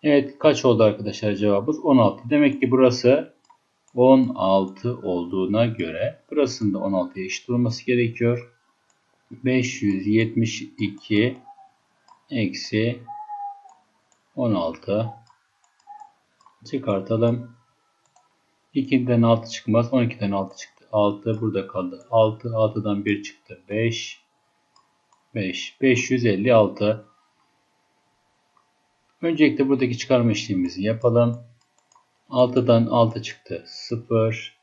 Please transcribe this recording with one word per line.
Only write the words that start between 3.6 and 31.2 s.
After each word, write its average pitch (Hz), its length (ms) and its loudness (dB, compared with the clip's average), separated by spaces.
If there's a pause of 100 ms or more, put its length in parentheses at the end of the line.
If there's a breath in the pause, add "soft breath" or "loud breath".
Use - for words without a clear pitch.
on 127 400 4
altı 95 640 -2
olduğuna 95 680 -2
göre 92 540 -6 (100)
burasının 113 440 -2
da 95 40 -4
on 98 140 -4
altıya 92 340 -4
eşit - 240 -10
olması 120 360 -2
gerekiyor. 120 640 -2 (800)
Beş 127 520 -2
yüz 95 240 -2
yetmiş 113 560 0 (160)
iki 107 580 -2 (920)
eksi 113 680 -4 (1400)
on 120 180 0
altı. 92 520 -4 (1600)
Çıkartalım. 117 800 -2 (1200)
İkiden 123 480 2
altı 117 280 2
çıkmaz. 117 420 0
On 127 100 2
ikiden 104 280 -4
altı 98 260 -6
çıktı. - 240 -20 (120)
altı, 107 480 0
burada 98 260 -2
kaldı 90 440 -8
altı, 113 460 0
altıdan 107 480 -2
bir 101 180 -2
çıktı, - 460 -18
beş, 113 540 -4 (1120)
beş, 92 460 -8
beş 127 300 2
yüz 123 140 -2
elli 107 300 2
altı. 107 500 2 (2250)
Öncelikle 151 460 2
buradaki 123 300 0
çıkarma 120 340 2
işlemimizi 92 500 -4
yapalım. 117 600 2 (880)